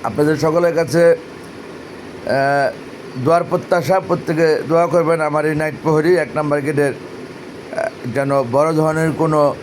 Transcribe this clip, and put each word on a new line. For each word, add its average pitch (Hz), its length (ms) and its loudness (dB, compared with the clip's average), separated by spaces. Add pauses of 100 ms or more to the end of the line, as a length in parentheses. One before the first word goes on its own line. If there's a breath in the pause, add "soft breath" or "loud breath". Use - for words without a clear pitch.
আপনাদের 151 320 0
সকলের 160 380 2
কাছে, 165 360 4
আহ, - 1600 -4 (520)
দোয়ার 165 200 4
প্রত্যাশা, 180 560 0
প্রত্যেকে 165 680 0
দোয়া 165 180 4
করবেন 165 340 2
আমার 151 260 0
এই 156 80 2
নাইট 156 280 -2
প্রহরী 160 340 4
এক 147 180 0
নাম্বার 147 260 0
গেটের, 143 320 0
আহ, - 960 -10 (260)
যেন 139 280 2
বড় 143 300 2
ধরনের 156 400 2
কোনো 151 500 2